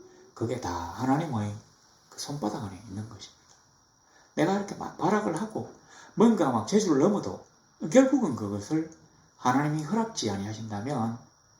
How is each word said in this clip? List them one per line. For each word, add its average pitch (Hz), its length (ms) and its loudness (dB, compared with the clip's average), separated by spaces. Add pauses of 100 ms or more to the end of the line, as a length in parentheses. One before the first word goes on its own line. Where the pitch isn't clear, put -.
(400)
그게 117 220 -4
다 - 100 -4
하나님의 127 840 -2 (540)
그 - 100 -18
손바닥 127 460 -6
안에 95 240 -12
있는 107 220 -8
것입니다. - 340 -20 (920)
내가 165 180 2
이렇게 202 220 -4
막 - 220 -12
발악을 202 420 0
하고 202 300 -6 (460)
뭔가 190 340 6
막 113 160 0
재주를 190 340 4
넘어도 156 460 2 (460)
결국은 247 460 6
그것을 104 520 -2 (460)
하나님이 147 480 2
허락지 220 480 -2
아니하신다면 107 880 -4 (400)